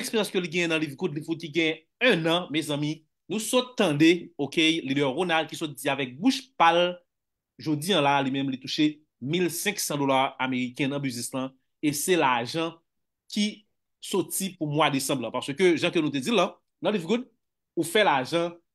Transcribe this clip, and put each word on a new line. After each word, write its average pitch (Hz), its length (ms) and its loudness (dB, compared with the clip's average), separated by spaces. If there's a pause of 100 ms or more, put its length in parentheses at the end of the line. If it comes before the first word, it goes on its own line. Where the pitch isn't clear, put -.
eksperyans 214 320 -2
ke 196 80 0
li 180 80 -6
genyen 170 240 0
nan 160 80 0
Live 147 160 -6
Good, 151 160 -4
Live 151 160 -8
Good 160 160 -8
ki 151 80 -12
genyen 160 320 -2 (240)
un 170 240 2
an, 180 200 -2
mezanmi, 147 420 -2 (340)
nou 214 120 -4
sot 247 360 0
tande, 170 540 4 (100)
ok, 143 160 -4 (240)
lidè 135 240 -2
Ronald 160 460 0
ki 151 60 -12
sot 151 200 -8
di 143 160 -4
avèk 131 240 -6
bouch 240 240 0 (180)
pal, 175 380 4 (640)
jodi 156 320 -2
a 160 80 4
la, 139 140 4 (100)
li 131 80 -2
menm 139 160 -2
li 131 100 -4
touche - 280 0 (340)
mil 170 320 0
senk - 280 -4
san 147 200 -2
dola 135 300 2 (100)
ameriken 127 500 -2
nan 143 120 -4
biznis 120 320 -6
lan, 131 180 -6 (260)
e 147 160 0
se 180 240 0
lajan 139 540 0 (560)
ki - 380 -4 (360)
soti 185 540 -4
pou 156 120 -6
mwa 147 220 4
desanm 135 300 -2
la, 113 120 -6
paske 143 440 2
jan 160 160 0
ke 180 80 2
nou 151 100 -2
te 135 140 -4
di 233 80 -2
la, 196 160 2 (320)
nan 208 160 0
Live 165 80 -6
Good, 240 240 0 (480)
ou 160 80 0
fè 214 180 2
lajan 170 540 0 (180)